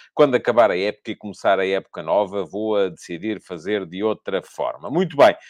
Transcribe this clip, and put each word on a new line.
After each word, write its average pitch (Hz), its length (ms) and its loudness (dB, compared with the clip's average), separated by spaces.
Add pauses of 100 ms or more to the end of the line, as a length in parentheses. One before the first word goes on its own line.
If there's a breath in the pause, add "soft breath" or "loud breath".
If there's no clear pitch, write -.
(160 loud breath)
quando 143 180 -4
acabar 113 380 4
a 90 60 0
época 104 340 -4
e 101 40 -6
começar 101 440 -2
a 95 80 0
época 95 340 -4
nova, 95 420 0
vou 104 320 -4
a 98 140 2
decidir 87 500 -8
fazer 92 460 -6
de 87 160 -8
outra 104 400 -2
forma. 71 480 -6
Muito 165 260 -2
bem, 123 200 8 (140 loud breath)